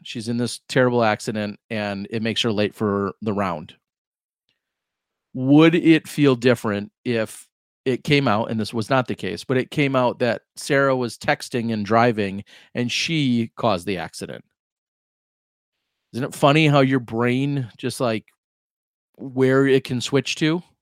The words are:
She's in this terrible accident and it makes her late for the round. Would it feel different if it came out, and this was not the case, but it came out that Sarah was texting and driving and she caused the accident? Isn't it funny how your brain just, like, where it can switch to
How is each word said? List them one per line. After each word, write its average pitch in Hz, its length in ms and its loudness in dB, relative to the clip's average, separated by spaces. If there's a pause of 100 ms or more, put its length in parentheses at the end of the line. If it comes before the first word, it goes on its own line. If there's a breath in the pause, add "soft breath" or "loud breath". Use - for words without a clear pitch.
She's 113 260 -10
in 120 80 -4
this 120 320 -4
terrible 123 360 2
accident 107 540 -2 (120)
and 101 400 -6
it 113 120 -6
makes 110 200 -2
her 117 100 0
late 104 220 0
for 101 460 -2
the 107 120 -4
round. 95 440 -4 (1600)
Would 147 400 6
it 160 340 4
feel 139 280 2
different 113 560 0 (120)
if 113 440 -6 (360)
it 123 200 -2
came 143 240 2
out, 113 220 0
and 113 100 -4
this 104 120 -6
was 113 160 -4
not 131 200 0
the 104 60 -6
case, 95 300 -8
but 127 120 -2
it 127 140 -2
came 139 260 0
out 123 240 0
that 120 220 -2 (140)
Sarah 139 380 0
was 123 240 -6
texting 117 540 -4
and 107 120 -4
driving 104 600 2 (300 soft breath)
and 123 180 -4
she 127 640 0
caused 95 300 -2
the 98 120 -4
accident? 80 460 -12 (1700)
Isn't 123 120 -6
it - 100 -8
funny 156 340 4
how 143 120 6
your 135 200 2
brain 123 760 -2
just, 123 220 -8
like, 113 280 -4 (920)
where 131 500 2
it 131 180 4
can 127 160 -6
switch - 360 -2
to 165 260 0 (200)